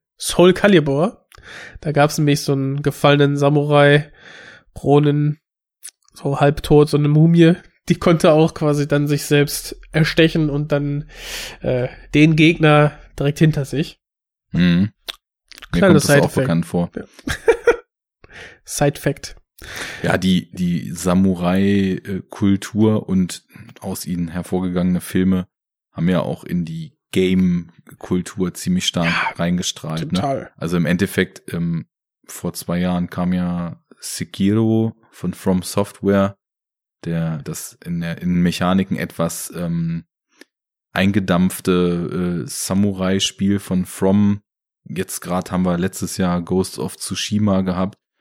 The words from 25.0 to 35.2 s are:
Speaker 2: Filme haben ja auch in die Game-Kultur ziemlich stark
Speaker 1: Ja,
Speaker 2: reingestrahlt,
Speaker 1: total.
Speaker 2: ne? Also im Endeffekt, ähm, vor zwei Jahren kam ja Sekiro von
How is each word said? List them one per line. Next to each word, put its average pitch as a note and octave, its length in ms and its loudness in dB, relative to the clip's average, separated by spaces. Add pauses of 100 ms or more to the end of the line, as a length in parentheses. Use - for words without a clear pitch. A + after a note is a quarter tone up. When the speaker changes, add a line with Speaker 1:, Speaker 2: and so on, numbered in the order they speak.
Speaker 2:
Filme F#2 460 0 (440)
haben E2 180 -2
ja F2+ 120 2
auch - 220 -8
in F2 220 -4
die D#2+ 320 -12 (140)
Game-Kultur F2+ 1400 -2
ziemlich F2+ 320 -4
stark E2+ 180 -4
Speaker 1:
Ja, - 300 -4
Speaker 2:
reingestrahlt, F2 760 -6
Speaker 1:
total. C3+ 300 -4
Speaker 2:
ne? - 180 -16
Also F2 200 -4
im E2+ 100 0
Endeffekt, F#2 560 -2 (100)
ähm, E2+ 320 -4 (400)
vor - 280 -10
zwei F2 260 -6
Jahren F2+ 300 -2
kam F2+ 240 -4
ja F2 500 -6 (160)
Sekiro A2+ 960 -2 (160)
von - 240 -8